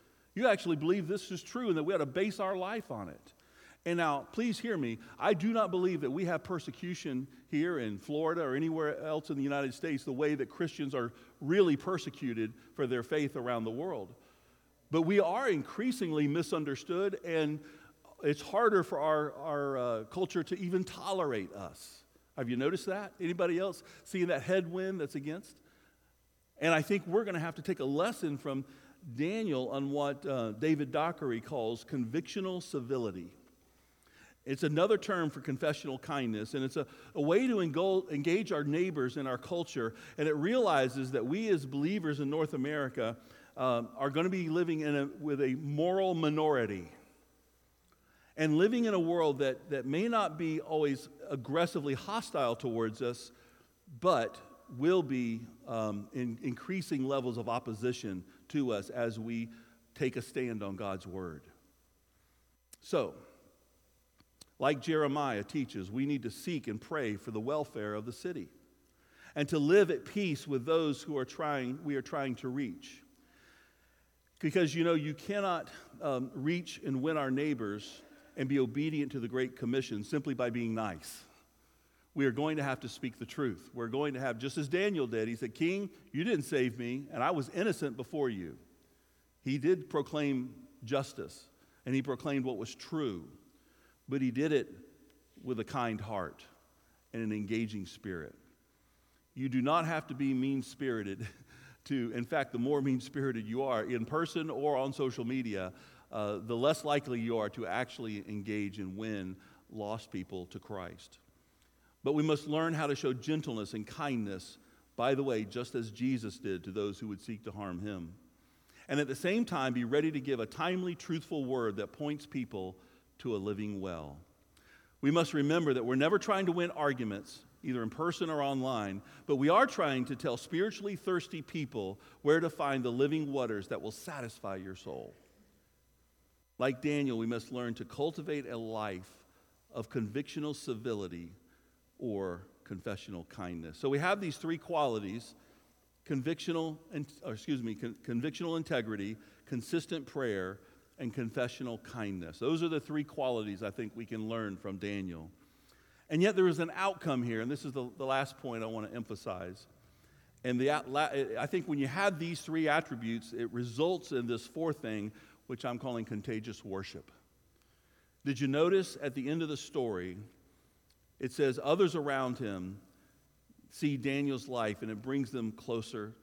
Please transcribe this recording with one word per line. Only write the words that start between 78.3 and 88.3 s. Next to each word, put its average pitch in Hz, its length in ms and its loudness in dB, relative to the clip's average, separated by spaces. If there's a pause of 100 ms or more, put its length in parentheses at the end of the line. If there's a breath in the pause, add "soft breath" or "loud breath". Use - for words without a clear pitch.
and 135 140 -2
be 139 100 4
obedient 143 520 0
to 139 80 -4
the 117 80 -2
Great 127 280 0
Commission 120 480 0
simply 143 300 -2
by 123 160 2
being 117 240 0
nice. 104 500 -4 (920 soft breath)
We 139 100 2
are 131 60 6
going 151 260 0
to 147 60 0
have 135 180 -2
to 123 80 -8
speak - 280 -8
the 117 80 -8
truth. 120 480 -4
We're 117 140 -4
going 139 280 0
to 127 40 -4
have, 127 180 -2
just 131 200 -4
as 147 100 -2
Daniel 175 400 2
did, 110 200 0
he 117 80 -2
said, 113 200 -6
"King, 185 340 0 (220 loud breath)
you 151 120 0
didn't 190 220 2
save 127 320 2
me, 123 340 -4
and 127 120 -2
I 156 80 4
was 147 180 0
innocent 156 480 0
before 135 320 -2
you." 87 280 -6 (840 soft breath)